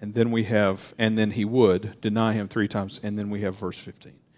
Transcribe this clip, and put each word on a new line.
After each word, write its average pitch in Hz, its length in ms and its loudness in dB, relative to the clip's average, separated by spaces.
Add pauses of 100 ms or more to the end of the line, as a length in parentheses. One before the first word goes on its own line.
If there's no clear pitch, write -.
And 104 140 -8
then 117 160 4
we 113 140 2
have, 101 520 0
and 110 200 2
then 107 140 2
he 107 140 -2
would 107 560 2
deny 110 320 0
him 104 140 -2
three 101 220 -2
times. 98 340 -6
And 104 160 -6
then 101 100 -6
we 104 120 -6
have 95 140 -4
verse 92 220 -8
fifteen. - 380 -18 (220)